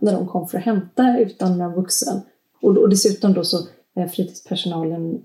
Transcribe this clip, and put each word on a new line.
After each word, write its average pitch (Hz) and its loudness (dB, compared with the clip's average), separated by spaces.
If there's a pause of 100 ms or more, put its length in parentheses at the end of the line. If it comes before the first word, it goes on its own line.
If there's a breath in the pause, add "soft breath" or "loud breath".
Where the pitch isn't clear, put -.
när 208 2
de 185 -4
kom 170 -6
för - -6
att 185 -6
hämta 233 0
utan 190 0
någon 175 -4
vuxen. 185 -2 (400 soft breath)
Och, 202 6
och - 6
dessutom 196 4
då 180 0
så, 175 -2 (420 loud breath)
eh, 175 -2
fritidspersonalen, 170 -4 (140)